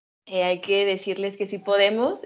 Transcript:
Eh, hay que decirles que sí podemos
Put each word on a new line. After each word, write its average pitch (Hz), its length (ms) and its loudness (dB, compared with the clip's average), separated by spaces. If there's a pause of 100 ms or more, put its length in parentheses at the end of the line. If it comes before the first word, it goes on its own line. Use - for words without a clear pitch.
(260)
Eh, 185 180 -2
hay 180 160 0
que 196 260 2
decirles 196 520 -4
que 202 80 -4
sí 190 140 -6
podemos 214 680 2